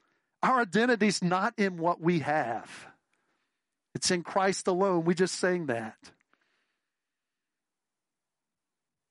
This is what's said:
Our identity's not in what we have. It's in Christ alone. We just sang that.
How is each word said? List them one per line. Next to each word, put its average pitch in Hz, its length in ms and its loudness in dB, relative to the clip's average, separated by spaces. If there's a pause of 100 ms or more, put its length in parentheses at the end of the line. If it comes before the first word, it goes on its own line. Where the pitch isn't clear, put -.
(440)
Our 240 180 2
identity's 214 640 2
not 185 340 0
in 190 200 0
what 170 220 0
we 170 200 2
have. 127 500 -2 (1300)
It's - 160 -2
in 180 100 0
Christ 190 460 0
alone. 185 360 2
We 175 120 2
just 175 200 0
sang 180 300 -2
that. 113 320 -6 (3250)